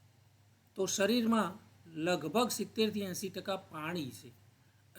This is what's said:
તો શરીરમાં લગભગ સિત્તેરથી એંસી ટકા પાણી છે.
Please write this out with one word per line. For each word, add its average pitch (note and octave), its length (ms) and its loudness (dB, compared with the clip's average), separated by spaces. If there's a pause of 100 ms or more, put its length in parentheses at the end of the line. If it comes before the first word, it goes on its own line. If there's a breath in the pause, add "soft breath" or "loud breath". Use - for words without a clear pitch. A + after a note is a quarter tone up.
(760)
તો F#3+ 120 0
શરીરમાં G#3+ 720 4 (280)
લગભગ E3 640 0
સિત્તેરથી G#3+ 520 -2
એંસી F#3+ 280 -4
ટકા F#3+ 280 -6
પાણી D#3+ 540 -6
છે. A#2 180 -16 (720 soft breath)